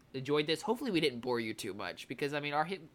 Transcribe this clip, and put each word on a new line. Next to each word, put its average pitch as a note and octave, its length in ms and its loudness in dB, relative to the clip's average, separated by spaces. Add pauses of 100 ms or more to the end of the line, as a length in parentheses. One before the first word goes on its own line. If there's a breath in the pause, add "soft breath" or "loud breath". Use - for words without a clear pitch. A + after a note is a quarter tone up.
(160)
enjoyed D3 320 2
this. D#3 160 0
Hopefully A#3 280 0
we E3 80 6
didn't B2+ 200 4
bore A#2+ 200 2
you A2 140 -2
too G#2 220 -6
much F2+ 320 -8
because, D3 260 -2
I D3 60 0
mean, D3 140 -4
our D3+ 120 4
hi-, F#3 140 -6 (160)